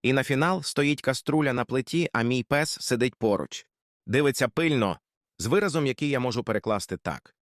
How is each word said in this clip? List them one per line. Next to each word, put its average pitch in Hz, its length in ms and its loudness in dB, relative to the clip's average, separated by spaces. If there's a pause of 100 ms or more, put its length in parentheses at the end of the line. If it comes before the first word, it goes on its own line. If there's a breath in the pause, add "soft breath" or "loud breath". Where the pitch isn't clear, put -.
І 127 100 4
на 135 120 2
фінал 156 380 0
стоїть 143 400 0
каструля 139 500 0
на 120 120 -2
плиті, 151 480 -2
а 117 100 0
мій 123 200 2
пес - 380 -2
сидить 123 340 0
поруч. 98 520 -2 (400)
Дивиться 131 420 2
пильно, 131 500 0 (400)
з 127 80 -6
виразом, 160 400 2
який 139 220 -2
я 135 120 0
можу 120 240 -2
перекласти 104 520 -2
так - 460 -10